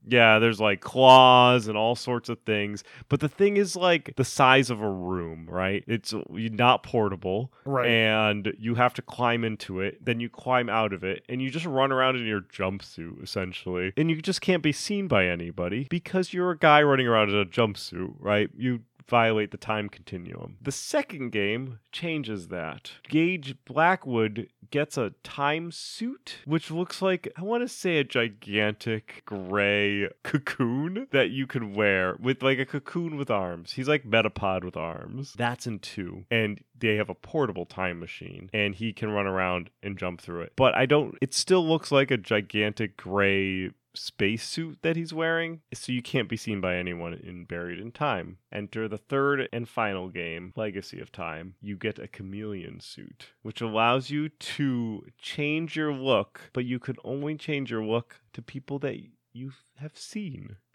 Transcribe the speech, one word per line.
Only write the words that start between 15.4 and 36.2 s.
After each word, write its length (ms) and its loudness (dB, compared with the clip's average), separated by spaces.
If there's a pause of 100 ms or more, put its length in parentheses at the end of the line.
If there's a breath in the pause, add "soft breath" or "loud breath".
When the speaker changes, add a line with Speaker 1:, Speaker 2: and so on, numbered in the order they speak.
Speaker 1:
because 420 -2
you're 200 -2
a 60 -4
guy 260 8
running 240 4
around 220 4
in 100 2
a 40 2
jumpsuit, 760 -2
right? 360 2
You 260 -4 (260)
violate 420 4
the 60 -14
time 320 -4
continuum. 760 -14
The 80 -4
second 600 -4
game 500 -2 (100)
changes 560 -6
that. 460 -10 (160)
Gage 560 0
Blackwood 840 0 (220)
gets 260 -2
a 140 -2 (140)
time 480 -4
suit, 720 -12
which 260 -2
looks 320 -6
like, 240 0 (100)
I 60 -12
wanna 240 -2
say, 320 -2
a 60 2
gigantic 1200 -2
gray 840 0 (140)
cocoon 880 -2
that 200 2
you 180 -6
could 260 -6
wear 460 2
with, 200 0
like, 200 2
a 60 -2
cocoon 500 -6
with 160 -4
arms. 400 -4
He's 160 -6
like 200 2
Metapod 540 2
with 140 -10
arms. 600 -10
That's 300 -4
in 140 -8
two. 500 -10